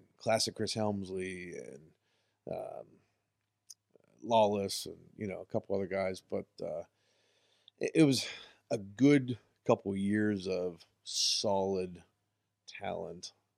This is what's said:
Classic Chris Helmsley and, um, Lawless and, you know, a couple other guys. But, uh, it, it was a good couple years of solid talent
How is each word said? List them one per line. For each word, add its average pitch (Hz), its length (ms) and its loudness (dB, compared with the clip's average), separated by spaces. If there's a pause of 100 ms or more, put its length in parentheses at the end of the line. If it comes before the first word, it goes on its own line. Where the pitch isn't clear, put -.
(180)
Classic 110 360 0
Chris 107 200 -2
Helmsley 92 840 -4
and, 62 240 -14 (720)
um, - 340 -10 (1400)
Lawless 104 640 2
and, 85 100 -12 (200)
you 104 120 -6
know, 90 120 -6
a - 120 -16
couple 107 220 -2
other 98 120 -2
guys. 95 440 -4
But, 98 160 -6 (160)
uh, 85 200 -8 (960)
it, - 160 -2
it 160 80 8
was 135 220 4 (440)
a 117 80 0
good 123 600 4 (280)
couple 98 300 2
years 101 500 2
of 90 380 -4 (200)
solid 95 960 0 (640)
talent 87 640 -8 (260)